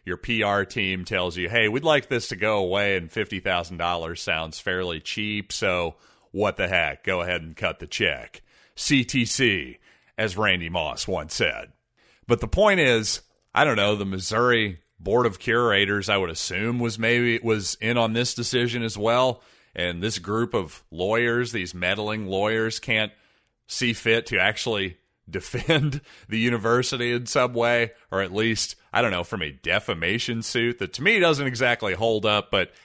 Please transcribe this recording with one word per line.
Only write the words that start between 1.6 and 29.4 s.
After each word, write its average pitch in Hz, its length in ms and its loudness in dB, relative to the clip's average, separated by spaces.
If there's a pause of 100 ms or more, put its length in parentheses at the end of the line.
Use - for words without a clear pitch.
we'd 123 160 0
like 151 260 2
this 120 200 -2
to 117 60 -8
go 104 220 0
away, 98 400 2
and 85 140 -8
fifty 104 280 -4
thousand 87 380 -2
dollars 85 420 -2
sounds 80 400 -4
fairly 90 400 -4
cheap, 104 540 -6
so 95 440 -2 (340)
what 98 260 0
the 92 100 0
heck? 82 360 0
Go 92 180 0
ahead 87 220 -2
and 80 120 -14
cut 85 220 -4
the - 80 -14
check." 71 560 -4 (360)
C 135 280 2
T 127 180 0
C, 98 540 0 (400)
as 107 180 -2
Randy 92 320 2
Moss 80 400 -4
once 80 260 -6
said. 69 380 -2 (560)
But 120 140 2
the - 60 -4
point 196 340 4
is, 117 400 2 (320)
I 139 100 6
don't 135 140 4
know, 104 180 2
the 101 80 -2
Missouri 104 760 0 (200)
Board 104 260 2
of 98 140 -2
Curators, 104 680 2
I 104 80 4
would 95 120 0
assume, 104 500 -2
was 113 200 -2
maybe, 117 420 2
was 110 380 -2
in 117 180 0
on 113 140 2
this 120 220 0
decision 120 500 -2
as 110 140 -4
well. 120 440 2 (320)
And 87 300 -4
this 107 160 -2
group 107 340 -2
of 92 380 -4
lawyers, 117 640 0
these 92 200 -4
meddling 101 540 -2
lawyers, 110 520 0
can't 110 340 -2 (540)
see 120 260 -2
fit 113 320 2
to 107 140 -2
actually 101 580 0 (160)
<laughs> - 160 -20
defend 143 720 -2 (260)
the 110 120 -2
university 120 720 2
in 120 140 -2
some 127 260 2
way, 117 400 2 (180)
or 95 100 0
at 92 120 -4
least, 110 420 0 (160)
I 117 100 2
don't 117 100 2
know, 90 120 0
from 95 180 -8